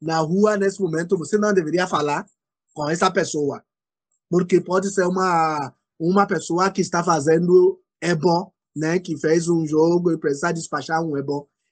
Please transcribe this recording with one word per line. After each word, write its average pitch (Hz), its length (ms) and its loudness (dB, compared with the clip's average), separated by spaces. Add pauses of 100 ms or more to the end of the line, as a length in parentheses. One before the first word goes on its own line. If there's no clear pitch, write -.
na 160 180 -2
rua 196 380 2
nesse 196 240 -2
momento, 175 360 -2
você 156 200 -2
não 208 160 2
deveria 175 320 0
falar 151 400 -4 (480)
com 151 160 -6
essa 180 220 2
pessoa. 147 520 -4 (680)
Porque 175 320 2
pode 190 300 -2
ser 196 140 0
uma, 165 680 0 (260)
uma 190 260 2
pessoa 185 460 -2
que 196 100 -2
está 175 220 -2
fazendo 175 760 4 (220)
ebo, 170 500 0 (240)
né? 156 220 -2
Que 175 200 -8
fez 160 300 0
um 165 200 0
jogo 170 440 2
e 160 60 -2
precisa 160 360 -4
despachar 160 500 -4
um 156 140 -6
ebo. 143 320 -6 (220)